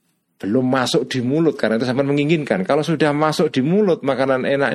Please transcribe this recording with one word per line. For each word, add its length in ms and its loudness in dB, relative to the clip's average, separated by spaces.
belum 320 -2
masuk 400 0
di 80 -4
mulut, 400 0
karena 240 0
itu 80 -4
sampean 240 0
menginginkan. 480 0
Kalau 240 0
sudah 240 0
masuk 400 0
di 80 -2
mulut 480 2
makanan 400 0
enak 280 0